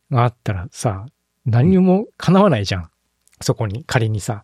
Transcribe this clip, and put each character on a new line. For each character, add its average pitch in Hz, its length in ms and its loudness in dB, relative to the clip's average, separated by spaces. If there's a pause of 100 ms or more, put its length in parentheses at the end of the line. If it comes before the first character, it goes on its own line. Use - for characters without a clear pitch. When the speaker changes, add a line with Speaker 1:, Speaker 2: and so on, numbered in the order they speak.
Speaker 1:
が 120 140 2
あ 123 40 2
っ 120 160 -6
た 107 100 -4
ら 87 180 -8
さ、 101 340 -6 (400)
何 123 260 2
に 190 60 4
も 185 380 2
叶 190 260 2
わ 208 80 4
な 135 80 2
い 104 60 -2
じ 95 100 -4
ゃ 92 60 -4
ん。 - 40 -8
Speaker 2:
う - 20 -18
ん。 - 40 -20 (520)
Speaker 1:
そ - 140 -2
こ 113 120 -4
に、 104 180 -10
仮 117 240 0
に 107 100 -4
さ。 104 240 -8